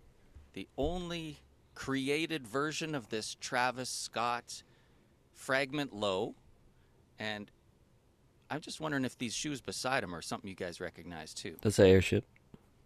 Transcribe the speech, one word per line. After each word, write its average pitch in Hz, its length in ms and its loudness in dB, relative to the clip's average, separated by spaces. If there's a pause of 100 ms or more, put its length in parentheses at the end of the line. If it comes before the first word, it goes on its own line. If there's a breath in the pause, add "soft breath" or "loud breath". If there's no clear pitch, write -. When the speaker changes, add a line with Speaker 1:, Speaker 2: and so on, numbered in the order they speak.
(540)
Speaker 1:
The - 120 -10 (100)
only 165 640 -4 (360)
created 143 720 -2
version 151 460 -2
of 120 160 -4
this 107 300 -4
Travis 123 500 0
Scott - 720 -4 (720)
Fragment 139 600 0
Low. 104 400 0 (840)
And 107 320 -6 (1000)
I'm 151 120 -4
just - 180 -10
wondering 147 240 0
if - 140 -6
these 117 160 -4
shoes 143 260 -4
beside - 420 -2
him 90 120 -6
are 80 80 -8
something - 260 -8
you 92 80 -8
guys 87 240 -6
recognize, 85 540 -10
too. - 260 -10
Speaker 2:
That's - 180 2
an 101 80 12
airship. 95 380 8 (600)